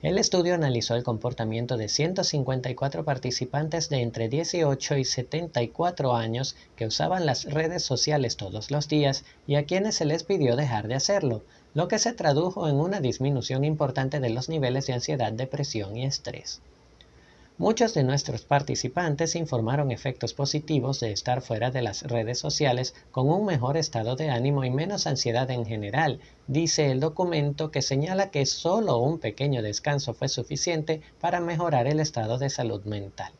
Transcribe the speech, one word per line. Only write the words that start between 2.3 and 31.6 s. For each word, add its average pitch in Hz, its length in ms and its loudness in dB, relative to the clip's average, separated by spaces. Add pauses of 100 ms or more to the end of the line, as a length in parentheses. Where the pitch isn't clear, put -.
y 123 60 -4
cuatro 156 320 -4
participantes 143 800 -2
de 131 140 0
entre 113 260 -2
dieciocho 147 720 0
y 131 80 0
setenta 156 560 -2
y 117 60 0
cuatro 156 460 0
años 117 400 0 (220)
que 113 100 -2
usaban 165 380 0
las 131 200 0
redes 160 380 0
sociales 131 540 2
todos 101 340 -8
los 143 180 0
días 143 360 2 (220)
y 143 80 2
a 147 100 4
quienes 196 300 0
se 165 100 0
les 160 180 0
pidió 135 320 2
dejar 120 320 0
de 120 100 -2
hacerlo, 139 460 0 (300)
lo 175 160 0
que 214 100 0
se 233 140 0
tradujo 170 560 2
en 139 80 4
una 180 240 2
disminución 131 640 0
importante 147 560 0
de 127 100 0
los 127 200 -4
niveles 135 360 0
de 131 60 -2
ansiedad, 123 400 -2
depresión 113 640 -4
y 123 80 -4
estrés. - 560 -8 (1000)
Muchos 220 360 2
de 147 100 4
nuestros 131 380 0
participantes 147 920 0
informaron 135 560 0
efectos 120 440 -4
positivos 139 680 0
de 113 100 -2
estar 123 300 -2
fuera 120 300 -2
de 127 100 -2
las 107 220 -4
redes 117 360 -2
sociales 131 560 0 (180)
con 131 180 2
un 202 160 2
mejor 143 320 2
estado 123 360 -2
de 156 140 -2
ánimo 131 380 2
y 123 40 0
menos 165 360 -2
ansiedad 127 440 0
en 120 140 -2
general, 113 560 0 (280)
dice 151 420 2
el 131 100 0
documento 156 680 0
que 143 100 0
señala 180 500 0
que 139 140 2
solo 170 540 2
un 151 200 2
pequeño 127 440 -2
descanso 127 500 -2
fue 135 160 -4
suficiente 156 720 -2 (180)
para 175 220 0
mejorar 165 460 2